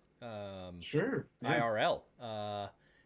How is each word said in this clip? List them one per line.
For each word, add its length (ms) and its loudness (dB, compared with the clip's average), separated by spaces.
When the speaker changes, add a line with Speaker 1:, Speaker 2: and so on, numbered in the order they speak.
Speaker 1:
Um, 600 -8
Speaker 2:
Sure, 460 0
yeah. 140 0
Speaker 1:
I 40 6
R 180 4
L. 260 4
Uh, 460 -4